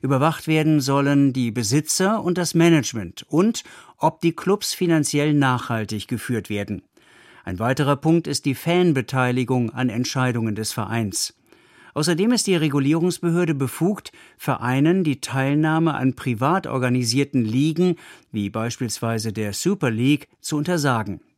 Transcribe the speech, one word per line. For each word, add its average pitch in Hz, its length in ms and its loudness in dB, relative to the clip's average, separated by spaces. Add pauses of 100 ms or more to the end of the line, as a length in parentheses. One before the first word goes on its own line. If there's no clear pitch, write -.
Überwacht 139 460 0
werden 156 320 4
sollen 139 540 2
die 120 180 -2
Besitzer 147 720 0
und 175 140 0
das 170 180 -4
Management 147 720 2
und 196 360 0 (340)
ob - 240 -2
die 170 100 2
Clubs - 420 -2
finanziell 151 600 2
nachhaltig 117 720 0
geführt 117 420 -4
werden. 101 320 -4 (640)
Ein 90 160 -8
weiterer 131 380 0
Punkt 165 280 2
ist - 200 -6
die 135 100 0
Fanbeteiligung 131 1160 0
an 127 180 -2
Entscheidungen 117 680 -2
des 107 160 -6
Vereins. 107 640 -4 (580)
Außerdem 175 380 0
ist 220 160 0
die 185 80 2
Regulierungsbehörde 165 1000 0
befugt, 151 580 -2 (260)
Vereinen 143 680 0
die 147 180 -2
Teilnahme 151 720 0
an 127 220 0
privat 135 500 -2
organisierten 127 800 0
Ligen, 156 520 2 (340)
wie 101 180 -2
beispielsweise 113 840 -4
der 104 200 -4
Super 165 380 0
League, 127 380 0 (100)
zu - 180 -6
untersagen. 135 600 -2 (180)